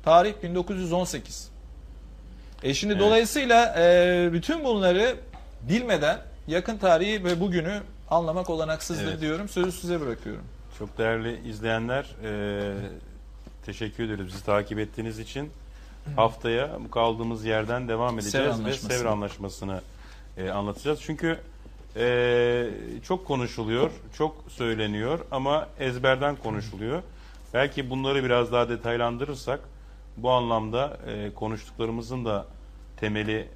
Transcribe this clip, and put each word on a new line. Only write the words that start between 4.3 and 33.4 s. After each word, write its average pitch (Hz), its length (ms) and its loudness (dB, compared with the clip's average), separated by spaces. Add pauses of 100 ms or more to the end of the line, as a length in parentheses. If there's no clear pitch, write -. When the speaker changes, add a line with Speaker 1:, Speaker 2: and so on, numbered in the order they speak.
Speaker 1:
bütün 285 320 0
bunları 208 520 4 (520)
bilmeden 190 500 4 (300)
yakın 180 300 0
tarihi 190 460 4
ve 175 160 2
bugünü 180 400 0 (300)
anlamak 170 400 2
olanaksızdır 160 600 -2
Speaker 2:
Evet. 156 100 -6
Speaker 1:
diyorum. 160 280 -2
Sözü 180 240 -2
size 175 280 -4
bırakıyorum. 110 440 -6 (340)
Speaker 2:
Çok 104 200 -10
değerli 113 500 0
izleyenler, 113 580 -2 (180)
e, 101 500 -4 (920)
teşekkür 110 380 -6
ederiz 104 220 -4
bizi 95 180 -12
takip 104 340 2
ettiğiniz 110 400 -6
için. 139 320 -10 (640)
Haftaya 117 540 2 (140)
bu 110 60 -12
kaldığımız 113 540 0
yerden 113 440 0
devam 113 320 0
Speaker 1:
Sevr - 20 -4
Speaker 2:
edeceğiz 135 260 0
ve 139 40 2
Speaker 1:
Anlaşması. 110 460 -2
Speaker 2:
Sevr 120 60 0
Anlaşması'nı, 98 760 -2 (580)
e, 92 120 -4
anlatacağız. 104 520 -2
Çünkü, 165 360 -2 (580)
e, 120 680 4 (360)
çok 185 240 -4
konuşuluyor, 123 640 0 (280)
çok 156 300 -2
söyleniyor 110 680 0 (120)
ama 143 380 0 (120)
ezberden 131 560 2
konuşuluyor. 107 680 -4 (520)
Belki 135 360 0
bunları 135 340 0
biraz 123 280 4
daha 120 160 4
detaylandırırsak 120 920 -2 (560)
bu 120 140 0
anlamda, 117 680 2 (100)
e, 104 280 -8
konuştuklarımızın 113 880 -4
da 101 220 -2 (500)
temeli 107 600 -2